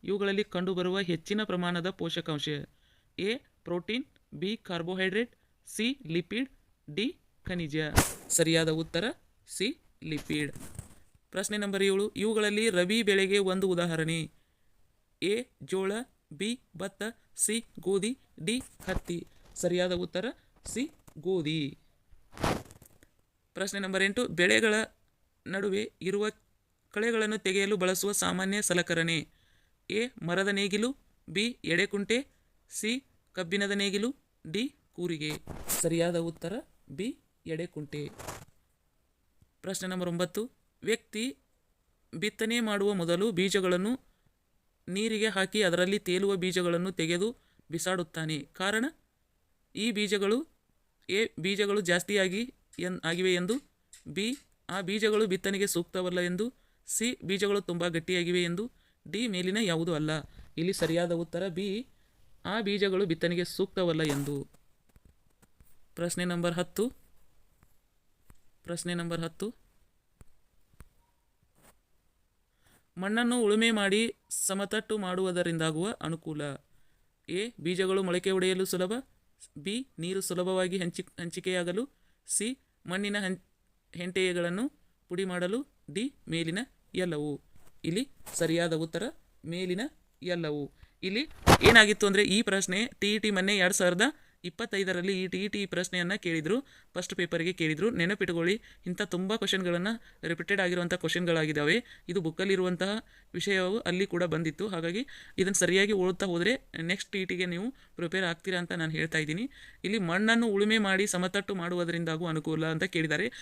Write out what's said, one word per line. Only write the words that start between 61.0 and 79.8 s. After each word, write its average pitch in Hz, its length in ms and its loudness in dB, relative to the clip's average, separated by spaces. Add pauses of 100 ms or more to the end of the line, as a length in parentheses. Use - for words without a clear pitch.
ಉತ್ತರ 170 360 -4
ಬಿ, 196 400 -4 (580)
ಆ 202 160 -2
ಬೀಜಗಳು 196 440 2
ಬಿತ್ತನೆಗೆ 170 400 0
ಸೂಕ್ತವಲ್ಲ 175 580 0
ಎಂದು. 143 440 -2 (1500)
ಪ್ರಶ್ನೆ 175 300 -4
ನಂಬರ್ 175 280 0
ಹತ್ತು, 180 360 -2 (1700)
ಪ್ರಶ್ನೆ 175 300 -6
ನಂಬರ್ 170 280 -4
ಹತ್ತು, 165 340 -6 (3500)
ಮಣ್ಣನ್ನು 233 440 2
ಉಳುಮೆ 220 300 6
ಮಾಡಿ 214 440 2 (140)
ಸಮತಟ್ಟು 202 680 -2
ಮಾಡುವುದರಿಂದಾಗುವ 175 1040 0
ಅನುಕೂಲ. 156 400 -6 (880)
ಎ, 208 300 -4
ಬೀಜಗಳು 185 440 2
ಮೊಳಕೆ 180 280 0
ಒಡೆಯಲು 185 340 2
ಸುಲಭ, 185 260 0 (640)
ಬಿ, 202 300 -4 (120)